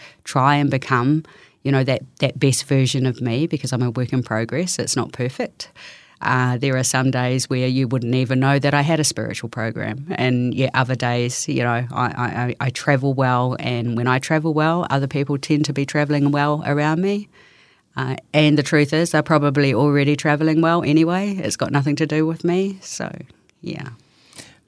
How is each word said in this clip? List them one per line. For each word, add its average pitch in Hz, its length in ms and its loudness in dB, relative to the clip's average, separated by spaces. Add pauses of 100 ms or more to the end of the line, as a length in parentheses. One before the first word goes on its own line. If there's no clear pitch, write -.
(240)
try 139 320 2
and 143 160 2
become, 135 520 0 (380)
you 139 100 -2
know, 135 120 4
that, 127 180 -2 (160)
that - 220 -2
best 135 260 2
version 131 400 2
of 127 160 -2
me, 123 240 0
because 139 280 -4
I'm 123 100 0
a 123 80 0
work 123 200 -4
in 127 120 0
progress. 120 560 -4
It's - 160 -4
not 123 160 -2
perfect. - 580 -6 (520)
Uh, 127 360 2
there 135 200 0
are 127 60 2
some 131 280 2
days 127 360 0
where 127 200 0
you 131 200 0
wouldn't 120 280 0
even 131 240 2
know 135 180 4
that 143 160 2
I 143 80 2
had 156 180 2
a 156 40 2
spiritual - 460 -6
program. 123 600 -6
And 123 460 0
yet 131 180 0
other 127 220 2
days, 120 520 -2
you 131 140 -2
know, 120 80 0
I, 120 220 -2
I, 123 340 -2
I, 123 340 -4
I 127 120 -2
travel 139 420 0
well, 127 460 0
and 120 360 -4
when 117 120 -2
I 127 100 4
travel 156 380 -2
well, 160 340 0
other 139 180 0
people 139 300 -2
tend 147 280 0
to 147 80 -4
be 139 120 -2
travelling 143 460 0
well 147 340 0
around 151 360 0
me. 202 280 -2 (640)
Uh, 131 200 -4 (180)
and 151 240 6
the 147 60 4
truth 147 300 2
is, 165 180 0
they're 151 100 2
probably 143 520 2
already 143 420 2
travelling 156 460 2
well 165 220 2
anyway. 175 520 2
It's 104 220 -6
got - 140 -4
nothing 143 260 2
to 160 80 2
do 156 200 0
with 160 200 -4
me. 190 360 0
So, - 300 -10 (500)
yeah. - 280 -10 (800)